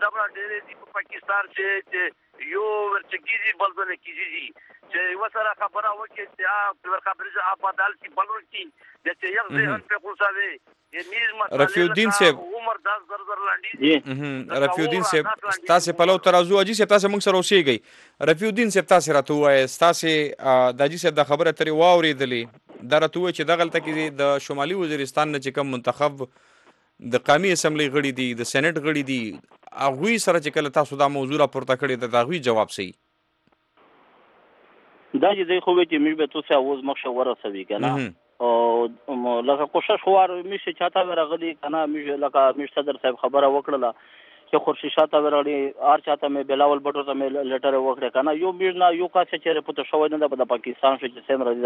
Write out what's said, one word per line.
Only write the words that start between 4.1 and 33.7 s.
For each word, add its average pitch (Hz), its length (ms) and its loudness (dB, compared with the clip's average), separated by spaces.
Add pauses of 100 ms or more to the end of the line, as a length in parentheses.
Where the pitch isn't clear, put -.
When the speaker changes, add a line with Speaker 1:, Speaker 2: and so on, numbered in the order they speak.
Speaker 1:
چې 180 80 -2 (160)
یوه 214 180 -4
سره 214 260 -2
خبره 208 300 -4
وکړي 208 340 -10 (120)
چې 190 60 -12 (100)
آ، 208 60 0 (340)
ور 190 160 -2
خبرې 190 260 -8
چې 202 60 -4 (100)
آ 196 40 -2 (120)
بدل 190 340 -2
شي، 160 80 -18 (120)
بل 202 120 -4
ورکړي. 202 320 -12 (400)
د - 40 -8 (120)
چې 196 60 -6 (100)
یو 226 120 -2
ذهن 208 220 -2
Speaker 2:
مهم. 202 180 -6
Speaker 1:
پرې 208 160 -2
غوسه 202 320 -2
وي. 196 160 -4 (420)
یې 175 160 -10
میز 226 200 -4 (100)
مسالې 190 200 -2
Speaker 2:
رفیع 147 240 2
الدین 175 240 2
Speaker 1:
لکه 202 100 2
Speaker 2:
صاحب. 156 220 4 (160)
Speaker 1:
عمر 226 200 -4 (100)
دس 208 140 -2 (120)
زر 202 160 -10
زر 202 180 -6
لاندې 185 260 -4 (100)
دي. 156 120 4 (140)
Speaker 2:
مهم. 139 340 -6
Speaker 1:
لکه - 220 -6
Speaker 2:
رفیع 143 200 0
الدین 175 200 0
Speaker 1:
اور - 60 0
Speaker 2:
صاحب، 156 160 0
Speaker 1:
انداز 214 180 -6
لاندې 185 200 -6
Speaker 2:
ستاسې 170 280 2
Speaker 1:
دي. 170 80 -4
Speaker 2:
پلو 180 160 4 (100)
ته 180 100 8
راځو. 180 240 4
حاجي 196 200 0
صاحب، 202 140 2
تاسې 196 180 6
موږ 202 140 -2
سره 190 140 4
اوسېږئ. 160 380 4 (520)
رفیع 165 180 2
الدین 220 280 0
صاحب، 185 160 2
تاسې 170 160 6 (100)
راته 139 160 0
ووایئ، 139 320 6 (100)
ستاسې، 160 360 2 (260)
آ، 127 320 4
د 123 160 -2
حاجي 160 180 -4
صاحب 160 160 2
دا 147 100 4
خبره 156 220 2
ترې 156 280 -2
واورېدلې، 151 640 4 (500)
دا 151 120 6
راته 156 160 -2
ووایئ 180 160 -2
چې 160 160 -4
دغلته 170 260 0
کې 156 160 -6 (280)
د 143 160 2 (100)
شمالي 147 320 -4
وزیرستان 151 520 -2
نه 143 60 -4
چې 135 200 -8
کوم 143 80 -2 (100)
منتخب 135 360 -2 (1040)
د - 0 - (140)
قومي 170 240 4
اسمبلۍ 151 420 0
غړي 139 240 0
دي، 127 100 -2 (120)
د - 20 -4 (100)
سینټ 160 240 0 (100)
غړي 147 160 0 (100)
دي، 123 100 -2 (600)
هغوی 151 400 0
سره 170 140 4
چې 151 180 -4
کله 151 120 0 (120)
تاسو 143 160 -2
دا 143 180 2
موضوع 139 300 -2
راپورته 131 320 -2
کړې 131 260 -2
ده، 127 40 -2
د 117 160 0
هغوی 165 160 -4 (100)
جواب 110 260 2
څه 104 120 -6
وي؟ 90 60 -12 (2250)